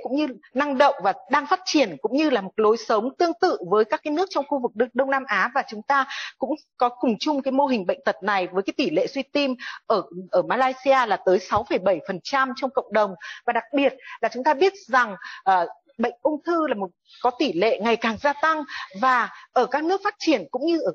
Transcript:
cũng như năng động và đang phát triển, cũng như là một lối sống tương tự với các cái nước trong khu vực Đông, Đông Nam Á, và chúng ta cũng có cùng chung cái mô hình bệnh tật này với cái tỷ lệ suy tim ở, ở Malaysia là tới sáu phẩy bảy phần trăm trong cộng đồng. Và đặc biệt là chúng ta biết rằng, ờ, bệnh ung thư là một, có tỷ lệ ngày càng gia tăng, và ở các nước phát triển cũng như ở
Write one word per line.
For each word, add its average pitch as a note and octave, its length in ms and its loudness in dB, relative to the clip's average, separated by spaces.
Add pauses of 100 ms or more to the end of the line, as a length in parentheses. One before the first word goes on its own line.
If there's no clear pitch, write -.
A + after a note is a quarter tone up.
cũng A#3+ 140 -4
như D4+ 100 0 (280)
năng C#4 240 -2
động C#4 240 6
và F#3+ 100 2 (180)
đang C#4 160 2
phát F#4 180 0
triển, A#3 380 0
cũng A3 140 0
như D#4 140 2
là A#3 100 2
một F#3+ 160 -10
lối G#3+ 200 4
sống A3+ 420 -2
tương E4+ 220 2
tự E4 180 2 (120)
với G#3+ 140 4
các D4+ 200 -4
cái D4+ 80 -4
nước E4+ 180 0
trong C#4+ 180 -2
khu C#4+ 140 -2
vực A#3+ 120 -2
Đông, A#3+ 200 0
Đông C4+ 160 0
Nam C4+ 160 0
Á, G#3 280 0
và C4 140 0
chúng G#3+ 140 -12
ta C4+ 240 2 (320)
cũng B3+ 160 -2 (220)
có B3 120 2
cùng B3 300 0
chung C#4+ 240 -2
cái C4+ 100 -2
mô C#4 140 4
hình A#3 200 0
bệnh F#3+ 180 -2
tật G3+ 180 0
này F#3+ 240 0
với F3+ 160 -2
cái D#4 140 -6
tỷ G3 140 0
lệ - 160 0
suy - 160 -6
tim C#4 320 -2 (320)
ở, G3+ 160 2 (280)
ở F#3 120 2
Malaysia C4 640 2
là G3 100 0 (100)
tới F#3 120 6
sáu A3 300 -2
phẩy C#4 100 0
bảy F#3 200 2 (100)
phần F#3+ 160 -6
trăm C4 320 0
trong C4 140 -4
cộng B3+ 220 -4
đồng. G#3 220 2 (320)
Và A#3+ 60 0
đặc A3+ 120 -2 (100)
biệt C#4 200 2 (260)
là A3+ 80 0
chúng B3 160 -6
ta D4+ 100 4
biết F4+ 180 4 (140)
rằng, A3+ 300 0 (260)
ờ, F3+ 240 2 (320)
bệnh A#3+ 240 -2
ung D4 240 -2
thư E4 200 0
là C4 80 0
một, G3 160 -8 (320)
có B3 80 2
tỷ B3 220 0
lệ G3 260 0
ngày A3+ 180 0
càng A3+ 240 -4
gia C#4+ 120 0
tăng, D#4 320 0 (360)
và B3 300 2 (220)
ở B3 140 2
các D4+ 180 -2
nước F#4+ 200 0
phát G#4 140 -4
triển A#3+ 320 0
cũng B3+ 160 -4
như E4+ 140 2
ở G3 140 -2